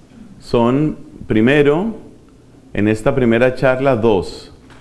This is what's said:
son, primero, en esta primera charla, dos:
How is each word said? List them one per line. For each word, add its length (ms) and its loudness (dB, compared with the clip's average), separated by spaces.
son, 560 0
primero, 680 2
en 160 -2
esta 260 -2
primera 400 2
charla, 420 0
dos: 580 -2